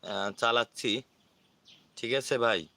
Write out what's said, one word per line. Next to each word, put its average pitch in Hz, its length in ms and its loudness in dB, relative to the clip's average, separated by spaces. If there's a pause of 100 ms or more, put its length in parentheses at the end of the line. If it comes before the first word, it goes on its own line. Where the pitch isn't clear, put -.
আহ, 98 320 -4
চালাচ্ছি। 117 540 0 (1080)
ঠিক 117 180 -4
আছে 135 220 0
ভাই? 113 240 4 (160)